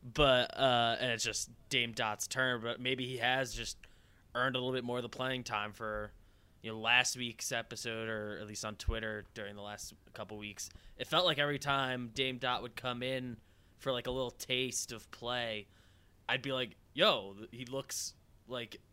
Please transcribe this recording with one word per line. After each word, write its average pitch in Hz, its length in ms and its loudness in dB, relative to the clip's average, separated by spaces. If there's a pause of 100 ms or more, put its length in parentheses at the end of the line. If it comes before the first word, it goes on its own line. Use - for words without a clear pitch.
(140)
but, 131 460 6
uh, 120 400 6
and 127 120 2
it's 113 120 0
just - 260 -2 (200)
Dame 120 240 2
Dot's 110 340 0
turn, 127 340 2
but 117 180 -2
maybe 127 280 0
he 127 100 -4
has 127 380 2
just 117 220 -6 (580)
earned 127 200 2
a 127 40 2
little 127 140 0
bit 127 100 0
more 120 140 -2
of 123 60 -2
the 113 60 -6
playing 127 340 -2
time 107 280 -2
for, 107 400 -6 (500)
you 113 80 -8
know, 110 80 -6
last 120 380 4
week's 123 380 -6
episode, 113 560 -4
or 107 320 -4
at 110 40 -8
least 107 200 -6
on 107 100 -4
Twitter 110 480 -2 (100)
during 104 220 -8
the 101 60 -12
last 104 320 -10 (200)
couple 107 240 -10
weeks. 104 320 -8 (280)
It - 100 -6
felt 180 180 4
like 151 140 2
every 147 180 4
time 127 560 0
Dame 131 240 0
Dot 123 240 0
would 120 140 -10
come 120 260 -4
in 127 360 -2 (420)
for, 139 140 -2
like, 123 140 -2
a 127 40 -2
little 127 200 0
taste 127 600 -2
of 113 180 -12
play, 117 580 -4 (600)
I'd 123 140 2
be 135 100 -4
like, 127 240 -2 (180)
"Yo, 127 440 4
th-, 107 160 -12
he 120 120 -10
looks - 480 -6 (340)
like 120 340 -8 (120)